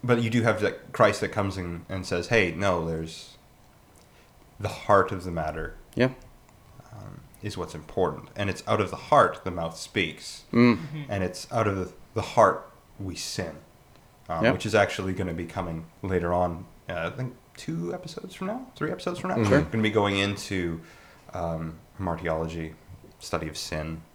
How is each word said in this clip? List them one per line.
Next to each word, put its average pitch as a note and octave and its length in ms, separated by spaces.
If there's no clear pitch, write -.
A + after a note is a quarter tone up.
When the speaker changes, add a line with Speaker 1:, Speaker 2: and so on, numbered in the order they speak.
Speaker 1:
but A#2+ 200
you A2+ 60
do A#2 140
have A2 180
that - 320
Christ G#2 280
that G2+ 80
comes G2 280
in F2 320
and F#2 160
says, F2 240
"Hey, A2+ 260
no, F2 320
there's D#2+ 500
the G2 100
heart - 420
of F2+ 120
the F2+ 80
matter D#2 440
Speaker 2:
Yeah. B2 140
Speaker 1:
um, G2+ 300
is G#2 160
what's - 180
important. D#2+ 600
And G2+ 140
it's F2+ 180
out G#2+ 140
of F#2 80
the - 80
heart A#2 460
the F#2 80
mouth E2 260
speaks. - 760
Speaker 2:
Mm. A#2+ 260
Speaker 3:
Mm-hmm. C#3 320
Speaker 1:
And G2 140
it's - 280
out A2+ 160
of G2 100
the, F2+ 140
the G#2+ 60
heart - 480
we F#2 160
sin," - 420
um, E2 160
Speaker 2:
Yeah. B2 60
Speaker 1:
which - 140
is G#2 80
actually G2 400
gonna F2+ 200
be E2+ 120
coming E2 400
later F2 320
on, F2 320
uh, E2+ 240
I - 20
think B2+ 200
two E3 360
episodes - 420
from F#3+ 120
now, B3 200
three D3+ 140
episodes F3+ 280
from F#3 120
now. - 40
Speaker 4:
Mm-hmm. A2 140
Speaker 2:
Sure. C3 100
Speaker 1:
We're - 60
gonna A2 180
be G#2+ 60
going G2+ 280
into, G2 600
um, E2 420
martyrology, E2 760
study D#2+ 300
of D2+ 80
sin D#2+ 440